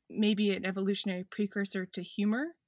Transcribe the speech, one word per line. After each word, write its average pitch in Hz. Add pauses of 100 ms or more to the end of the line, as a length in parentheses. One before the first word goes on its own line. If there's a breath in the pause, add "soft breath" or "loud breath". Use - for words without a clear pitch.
maybe 208
an -
evolutionary 190
precursor 196
to 185
humor. 220 (120)